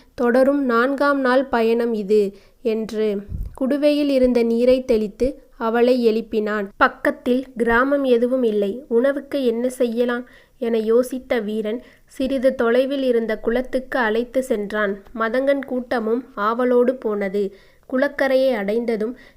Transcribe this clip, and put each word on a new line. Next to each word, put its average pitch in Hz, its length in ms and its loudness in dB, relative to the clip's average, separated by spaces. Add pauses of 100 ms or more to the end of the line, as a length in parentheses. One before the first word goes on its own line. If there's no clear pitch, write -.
(140)
தொடரும் 262 500 2
நான்காம் 269 560 2
நாள் 262 240 2
பயணம் 233 500 0
இது 208 380 2 (300)
என்று. 220 560 -2 (360)
குடுவையில் 285 540 2
இருந்த 254 340 4
நீரை 247 420 2
தெளித்து 226 540 -2 (180)
அவளை 240 380 2 (140)
எழுப்பினான். 214 580 -2 (100)
பக்கத்தில் 269 680 0 (120)
கிராமம் 247 480 2
எதுவும் 247 380 2
இல்லை. 208 460 0
உணவுக்கு 269 560 0
என்ன 233 240 0
செய்யலாம் 240 600 -2 (300)
என 233 200 -2
யோசித்த 240 640 0
வீரன் 214 380 -4 (240)
சிறிது 262 480 0
தொலைவில் 262 480 0
இருந்த 233 360 0
குளத்துக்கு 254 600 -4
அழைத்து 233 440 -2
சென்றான். 208 600 -4 (120)
மதங்கன் 254 520 -2
கூட்டமும் 240 580 -4 (100)
ஆவலோடு 240 600 0
போனது. 202 600 -4 (320)
குளக்கரையை 262 640 0
அடைந்ததும், 220 640 -4 (200)